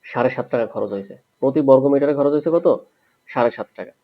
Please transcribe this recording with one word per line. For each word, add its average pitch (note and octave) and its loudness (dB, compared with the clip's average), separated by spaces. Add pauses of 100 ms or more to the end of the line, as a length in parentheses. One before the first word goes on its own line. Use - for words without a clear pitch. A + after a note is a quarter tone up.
(100)
সাড়ে B2+ 0
সাত B2 -8
টাকা A#2 -2
খরচ G#2+ -6
হয়েছে। G2 -12 (260)
প্রতি C3+ 0
বর্গ C3 6
মিটারে C#3+ 2
খরচ C#3+ 2
হয়েছে D3+ -2
কত? E3+ 2 (640)
সাড়ে A#2+ 0
সাত G#2+ -10 (100)
টাকা। F#2 -14 (120)